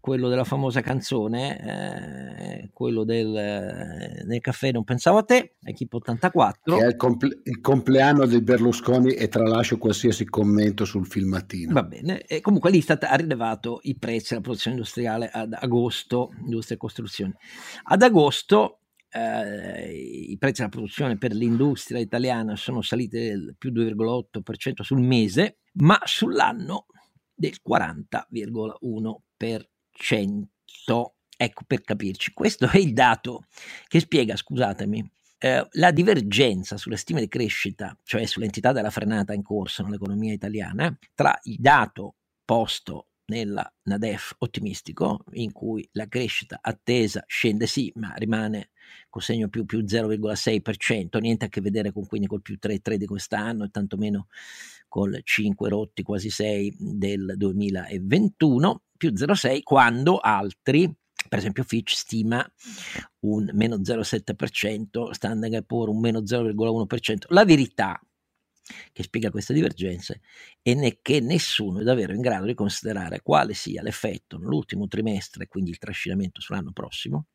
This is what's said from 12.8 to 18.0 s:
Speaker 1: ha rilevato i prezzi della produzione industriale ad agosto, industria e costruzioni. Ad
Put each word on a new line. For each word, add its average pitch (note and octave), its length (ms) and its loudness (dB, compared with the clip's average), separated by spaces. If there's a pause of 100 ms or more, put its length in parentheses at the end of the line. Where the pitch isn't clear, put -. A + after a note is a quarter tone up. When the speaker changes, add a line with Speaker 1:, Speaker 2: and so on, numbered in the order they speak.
Speaker 1:
ha C3 100 2
rilevato A#2 680 -2
i C3+ 160 -6
prezzi A#2 320 -4
della A2+ 100 -4
produzione A#2+ 360 -4
industriale A2+ 560 -4
ad A2 280 -6
agosto, B2 800 0
industria A2+ 360 -6
e - 40 -16
costruzioni. G2+ 540 -8 (500)
Ad G3 180 6